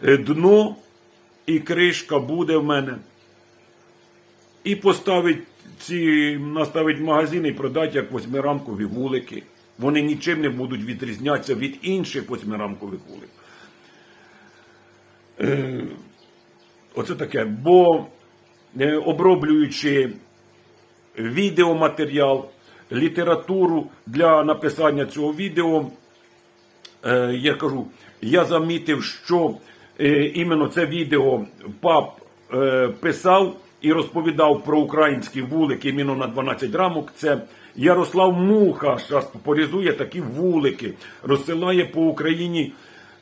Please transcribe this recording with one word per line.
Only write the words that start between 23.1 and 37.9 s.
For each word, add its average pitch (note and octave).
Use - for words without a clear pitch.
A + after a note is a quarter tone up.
для D3+
написання D3+
цього D3+
відео, D#3+
е, B2
я C#3+
кажу, C#3
я D#3+
замітив, D#3+
що, E3
е, D3
іменно D#3+
це E3+
відео C#3
пап, D#3+
е, C3
писав F3+
і D3+
розповідав D#3+
про D3+
український C#3+
вулик C#3+
іменно C#3
на B2+
дванадцять B2
рамок. F3
Це D3
Ярослав F3+